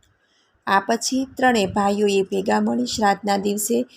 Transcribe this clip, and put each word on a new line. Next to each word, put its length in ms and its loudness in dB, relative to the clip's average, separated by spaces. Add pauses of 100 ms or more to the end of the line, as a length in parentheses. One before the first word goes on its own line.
(680)
આ 120 4
પછી 480 -4 (100)
ત્રણેય 280 2
ભાઈઓએ 560 0
ભેગા 400 0
મળી 240 -2
શ્રાદ્ધના 520 0
દિવસે 480 -2 (120)